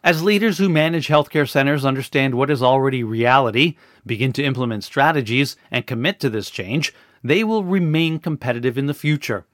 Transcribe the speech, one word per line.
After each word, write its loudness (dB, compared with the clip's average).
As 2
leaders 2
who 2
manage 0
healthcare 2
centers 0
understand 0
what 0
is 0
already 2
reality, 2
begin -2
to -2
implement -2
strategies, 0
and -4
commit -4
to 0
this -6
change, -6
they 0
will -2
remain 0
competitive -4
in -2
the -4
future. -4